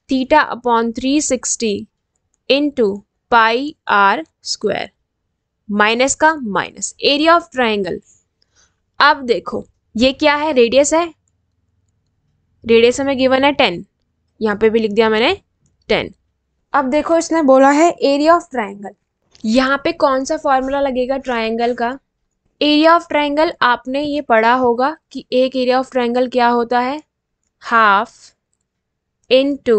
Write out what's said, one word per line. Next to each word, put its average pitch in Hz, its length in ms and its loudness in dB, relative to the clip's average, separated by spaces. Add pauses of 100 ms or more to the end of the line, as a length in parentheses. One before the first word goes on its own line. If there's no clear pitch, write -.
(120)
theta 254 380 0
upon 233 420 -2
three 262 400 -2
sixty 220 540 -4 (640)
into 254 500 0 (320)
pi 233 380 2 (200)
r 208 320 2 (200)
square, - 440 -6 (840)
माइनस 226 440 0
का 311 200 2
माइनस, 196 600 -8 (100)
area 302 320 2
of 339 60 -2
triangle। 214 560 -4 (1000)
अब 277 260 2
देखो 208 420 -6 (300)
ये 262 160 4
क्या 294 220 0
है, 302 180 -2
रेडियस 254 400 2
है, 330 200 0 (1500)
रेडियस 233 360 2
हमें 277 160 -2
गिवन 262 260 2
है 294 80 2
टेन, 196 340 -2 (560)
यहाँ 208 160 -2
पे 220 120 2
भी 226 100 2
लिख 220 120 -2
दिया 220 180 2
मैंने 247 320 0 (460)
टेन। 156 280 -2 (600)
अब 269 140 0
देखो, 302 280 0
इसने 330 260 -2
बोला 269 280 6
है 311 240 4
area 285 360 2
of 339 180 0
triangle। 202 460 -10 (480)
यहाँ 262 400 0
पे 330 100 -2
कौन 269 320 -2
सा 311 120 -4
फॉर्मूला 269 440 -2
लगेगा 262 380 -4
ट्रायंगल 233 560 -4
का? 240 160 -4 (680)
Area 302 280 4
of 339 180 2
triangle 294 440 0 (120)
आपने 247 380 -2
ये 294 220 -4
पढ़ा 226 320 2
होगा 254 400 0 (160)
कि - 220 -14
एक 262 220 0
area 247 220 0
of 262 140 -4
triangle 247 400 -2
क्या 247 180 0
होता 240 300 0
है, 269 220 -4 (640)
half 214 480 2 (1200)
into 269 480 0